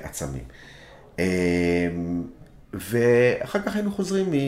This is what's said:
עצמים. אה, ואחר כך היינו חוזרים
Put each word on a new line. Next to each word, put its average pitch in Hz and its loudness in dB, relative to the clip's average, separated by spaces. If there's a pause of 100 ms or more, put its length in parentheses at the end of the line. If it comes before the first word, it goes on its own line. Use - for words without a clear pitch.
עצמים. 69 -8 (760)
אה, 87 2 (1500)
ואחר 120 2
כך 202 -4
היינו 208 -2
חוזרים 190 -2 (140)